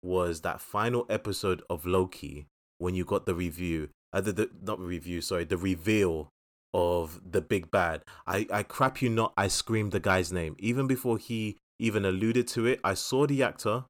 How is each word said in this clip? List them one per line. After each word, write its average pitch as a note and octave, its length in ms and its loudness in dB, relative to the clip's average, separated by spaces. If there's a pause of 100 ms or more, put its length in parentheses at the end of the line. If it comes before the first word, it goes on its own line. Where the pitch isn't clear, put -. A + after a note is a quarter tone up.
Was F2+ 380 0
that F2 200 -4
final A#2 480 -2
episode G2+ 600 -2
of F2 160 -4
Loki F2+ 600 0 (320)
when F2+ 180 -2
you F2+ 80 0
got G2 200 0
the F#2+ 120 0
review, E2 520 -2 (240)
uh, G2 80 -2
the, G2+ 120 -2
the, G2+ 180 0 (120)
not G2 180 -6
review, F2 400 -6
sorry, F2 240 -2
the E2+ 120 -2
reveal F2+ 720 2 (460)
of F2 500 0
the F#2 160 0
big F2 300 -2
bad. E2+ 320 2 (240)
I, G2 260 0
I G#2 120 0
crap - 360 0
you B2+ 80 2
not, A2+ 280 2
I G2 120 4
screamed G#2+ 440 0
the G2 80 0
guy's F#2 320 2
name. E2 260 -4
Even A#2+ 300 0
before B2 300 0
he G#2+ 380 -6 (220)
even G#2+ 260 2
alluded A2+ 440 2
to A#2 180 0
it, B2+ 160 2
I G2 120 2
saw C3+ 320 2
the C#3 180 2
actor A2+ 460 -2